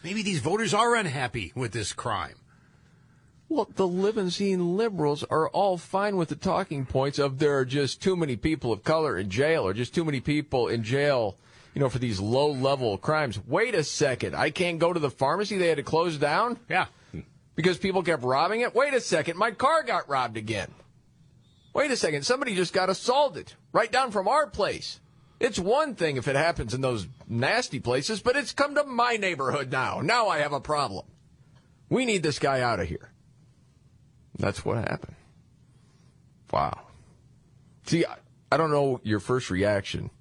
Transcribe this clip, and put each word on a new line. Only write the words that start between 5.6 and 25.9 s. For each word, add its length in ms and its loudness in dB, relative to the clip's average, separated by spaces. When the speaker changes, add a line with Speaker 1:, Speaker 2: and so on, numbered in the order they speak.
Speaker 2:
fine 400 -2
with 140 0
the 40 -4
talking 520 -2
points 320 0
of 200 0
there 200 4
are 80 2
just 340 -2
too 160 2
many 200 -2
people 360 0
of 120 -4
color 340 2
in 100 -4
jail, 380 2
or 80 0
just 200 -6
too 120 0
many 140 -2
people 480 0
in 140 0
jail, 540 0
you 80 -4
know, 80 2
for 80 -4
these 220 -2
low-level 760 2
crimes. 500 -2
Wait 280 0
a 100 2
second. 500 -2
I 140 0
can't 300 -2
go 160 2
to 40 0
the 120 0
pharmacy 480 0
they 100 4
had 80 4
to 60 -4
close 340 0
down? 420 0
Speaker 1:
Yeah. 160 0
Speaker 2:
Because 220 2
people 260 0
kept 200 0
robbing 400 2
it? 120 -2
Wait 200 2
a 80 2
second. 340 0
My 140 0
car 320 2
got 260 -2
robbed 300 -2
again. 320 -4
Wait 160 0
a 60 0
second. 280 -2
Somebody 300 -2
just 180 0
got 160 2
assaulted 640 0
right 180 2
down 180 2
from 160 0
our 200 4
place. 540 -4
It's 180 0
one 360 2